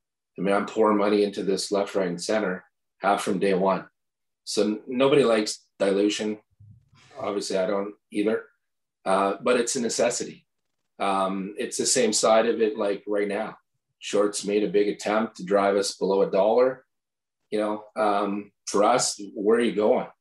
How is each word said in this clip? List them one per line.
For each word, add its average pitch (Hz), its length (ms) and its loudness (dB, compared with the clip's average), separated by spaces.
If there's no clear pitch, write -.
I 87 40 -6
mean, 98 120 0
I'm 101 120 -2
pouring 107 320 2
money 101 260 2
into 104 180 -6
this 95 300 -4
left, 98 220 -2
right, 95 140 -2
and 87 140 -6
center, 104 420 -4
half 98 240 0
from 98 160 -4
day 98 160 0
one. 92 320 0
So - 180 -2
n-, 107 240 -2
nobody 135 380 4
likes 107 420 0
dilution. 104 600 0
Obviously, 98 400 -4
I 92 80 0
don't 101 280 -4
either. 107 340 -2
Uh, 98 380 0
but 123 160 2
it's 117 160 -2
a 131 60 -2
necessity. - 640 -2
Um, 98 580 -2
it's 117 180 -6
the 113 100 -2
same 113 260 2
side 113 340 4
of 113 140 0
it, 110 180 0
like, 101 300 -2
right 104 180 0
now. 101 300 -6
Shorts 101 460 -2
made 104 180 2
a 98 60 -2
big 104 200 2
attempt 107 480 -2
to 95 80 -12
drive 101 320 2
us 98 200 -2
below 98 260 2
a 87 80 0
dollar. 123 560 2
You 107 80 -4
know, 107 260 -4
um, 104 560 -2
for 101 180 2
us, 120 360 0
where 110 240 2
are 120 40 2
you 107 120 0
going? 107 320 2